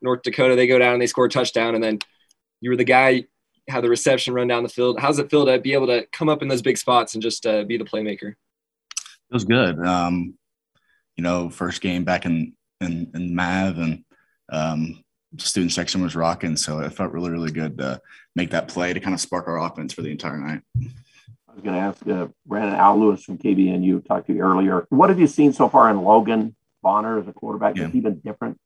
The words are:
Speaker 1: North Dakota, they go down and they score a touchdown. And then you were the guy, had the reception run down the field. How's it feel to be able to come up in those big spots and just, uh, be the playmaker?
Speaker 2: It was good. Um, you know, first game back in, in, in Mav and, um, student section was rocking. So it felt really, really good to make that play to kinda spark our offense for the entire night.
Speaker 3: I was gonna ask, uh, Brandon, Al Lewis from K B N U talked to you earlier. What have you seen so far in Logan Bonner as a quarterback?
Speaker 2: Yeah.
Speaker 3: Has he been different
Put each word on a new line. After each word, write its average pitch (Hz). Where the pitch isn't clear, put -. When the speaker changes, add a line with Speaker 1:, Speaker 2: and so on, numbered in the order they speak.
Speaker 1:
North 127
Dakota, 127
they 123
go 127
down 123
and 123
they 123
score 127
a 120
touchdown. 117
And 113
then 110
you 120
were 123
the 120
guy, 127
had 127
the 120
reception 123
run 123
down 120
the 120
field. 123
How's 143
it 143
feel 147
to 131
be 135
able 131
to 123
come 156
up 147
in 139
those 120
big 131
spots 123
and 110
just, 117
uh, 107
be 113
the 110
playmaker? 104
Speaker 2:
It -
was 110
good. 98
Um, 87
you 85
know, 87
first 87
game 90
back 87
in, 82
in, 85
in 87
Mav 90
and, 80
um, 80
student 87
section 90
was 82
rocking. 82
So 76
it 73
felt 92
really, 87
really 82
good 78
to 65
make 87
that 82
play 90
to 92
kinda 92
spark 90
our 82
offense 80
for -
the 78
entire 73
night. 78
Speaker 3:
I -
was -
gonna 95
ask, 95
uh, 90
Brandon, 101
Al 101
Lewis 104
from 92
K -
B 95
N 90
U 92
talked -
to -
you -
earlier. 95
What 143
have 180
you 165
seen 147
so 127
far 117
in 101
Logan 110
Bonner 107
as 98
a -
quarterback? 104
Speaker 2:
Yeah. 85
Speaker 3:
Has 82
he 127
been 104
different 113